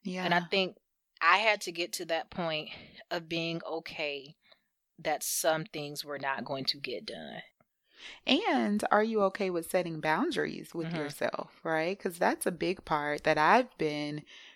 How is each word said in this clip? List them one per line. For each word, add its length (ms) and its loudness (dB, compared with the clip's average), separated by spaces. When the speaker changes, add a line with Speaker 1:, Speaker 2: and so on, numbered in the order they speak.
Speaker 1:
Yeah. 220 -6
Speaker 2:
And 100 4
I 60 4
think 380 0
I 180 6
had 240 4
to 100 -8
get 220 -4
to 120 -6
that 220 -2
point 420 -4
of 200 -6
being 360 -2
okay 680 -6
that 240 -2
some 420 0
things 400 -8
were 140 -8
not 260 -2
going 220 -4
to 140 -2
get 260 -6
done. 360 -12
Speaker 1:
And 640 4
are 140 8
you 200 2
okay 260 0
with 200 -4
setting 300 0
boundaries 760 0
with 140 -4
Speaker 2:
Mm-hmm. 80 -4
Speaker 1:
yourself, 680 -6
right? 360 0
'Cause 200 -4
that's 280 2
a 60 0
big 320 -2
part 400 0
that 140 4
I've 400 6
been 460 -2